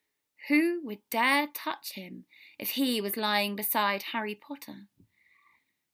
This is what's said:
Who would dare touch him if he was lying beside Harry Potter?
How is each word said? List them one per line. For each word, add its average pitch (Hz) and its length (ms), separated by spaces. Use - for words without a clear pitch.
Who 330 360
would 214 260
dare 269 360
touch - 460
him 185 320
if - 120
he 247 300
was 202 160
lying 208 380
beside 202 500
Harry 214 200
Potter? 202 540